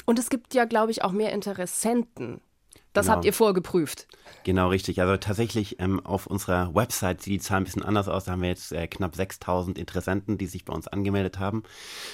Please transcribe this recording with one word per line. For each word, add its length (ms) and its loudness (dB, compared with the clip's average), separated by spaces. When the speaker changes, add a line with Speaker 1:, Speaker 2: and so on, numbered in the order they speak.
Speaker 1:
Und 120 4
es 140 -2
gibt 240 -4
ja, 100 4
glaub 240 2
ich, 140 -2
auch 80 0
mehr 200 0
Interessenten. 1080 -2
Das 140 4
Speaker 2:
Genau. 120 6
Speaker 1:
habt 80 0
ihr 80 6
vorgeprüft. 760 2
Speaker 2:
Genau, 260 4
richtig. 300 2
Also 180 6
tatsächlich, 640 -2
ähm, 240 2
auf 220 -2
unserer 480 0
Website 480 0
sieht 120 -2
die 60 0
Zahl 180 -2
ein 60 2
bisschen 200 -4
anders 240 0
aus. 160 -2
Da 80 -6
haben 100 -2
wir 80 2
jetzt, 220 -6
äh, 160 -4
knapp 280 -4
sechstausend 640 -2
Interessenten, 600 -2
die 80 -2
sich 180 -10
bei 80 -6
uns 140 -6
angemeldet 500 -2
haben 240 -2